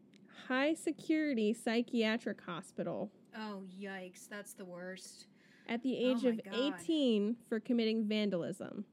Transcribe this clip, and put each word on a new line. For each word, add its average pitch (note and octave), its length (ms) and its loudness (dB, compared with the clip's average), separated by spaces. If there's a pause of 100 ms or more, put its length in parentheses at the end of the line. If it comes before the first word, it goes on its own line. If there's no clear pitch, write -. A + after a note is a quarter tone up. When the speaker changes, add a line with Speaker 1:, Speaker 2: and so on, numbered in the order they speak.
(480)
Speaker 1:
high-security C#4+ 1040 2
psychiatric A3+ 920 0
hospital. E3+ 640 -4 (260)
Speaker 2:
Oh, G#3 260 -8 (180)
yikes. F#3+ 480 -10
That's G3+ 260 -12
the G3 100 -12
worst. F3+ 600 -12 (420)
Speaker 1:
At A#3 140 -2
the C4 140 2
Speaker 2:
Oh B3 140 4
Speaker 1:
age B3 120 2
Speaker 2:
my B3+ 80 4
Speaker 1:
of A3 140 -2
Speaker 2:
God. G3 100 -8
Speaker 1:
eighteen A#3+ 840 2 (120)
for A3+ 100 -2
committing A3 480 2
vandalism. G#3 880 0